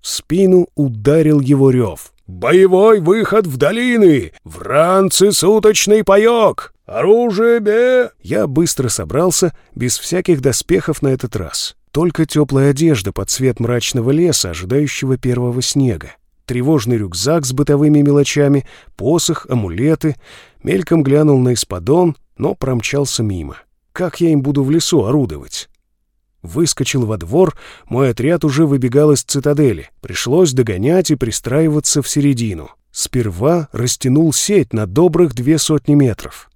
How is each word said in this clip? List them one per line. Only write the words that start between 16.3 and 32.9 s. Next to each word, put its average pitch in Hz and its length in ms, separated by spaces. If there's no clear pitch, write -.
Тревожный 123 500
рюкзак 110 500
с 123 60
бытовыми 147 480
мелочами, 143 680
посох, 151 520
амулеты. 127 680
Мельком 165 400
глянул 143 340
на 123 160
эспадон, 139 600
но 156 180
промчался 131 680
мимо. 90 360
«Как - 300
я 170 80
им 147 100
буду 139 240
в 131 60
лесу 156 340
орудовать?» 107 640
Выскочил 131 640
во 107 140
двор, 131 360
мой 131 240
отряд 147 360
уже 147 180
выбегал 139 480
из 135 100
цитадели. 139 680
Пришлось 143 520
догонять 127 580
и 147 60
пристраиваться 147 840
в - 80
середину. 117 600